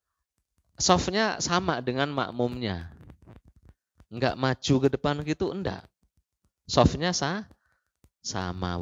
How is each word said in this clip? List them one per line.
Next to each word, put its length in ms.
softnya 640
sama 400
dengan 320
makmumnya. 800
Enggak 240
maju 480
ke 80
depan 320
gitu, 320
enggak. 320
Softnya 480
sa-, 320
sama 640